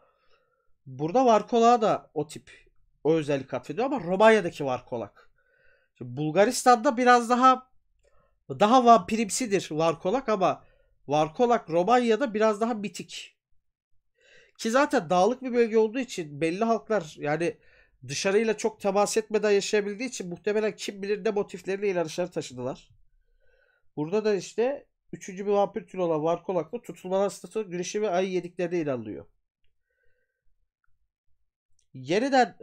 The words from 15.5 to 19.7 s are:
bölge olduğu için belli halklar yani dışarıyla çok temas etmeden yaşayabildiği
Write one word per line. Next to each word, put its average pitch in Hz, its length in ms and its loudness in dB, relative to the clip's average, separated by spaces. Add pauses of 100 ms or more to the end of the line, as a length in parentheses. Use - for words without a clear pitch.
bölge 226 240 2
olduğu 220 220 2
için 147 420 -8
belli 160 220 -2
halklar 214 540 -2
yani 156 400 -4 (500)
dışarıyla 208 500 0
çok 220 240 -4
temas 202 360 0
etmeden 214 340 0
yaşayabildiği 202 580 0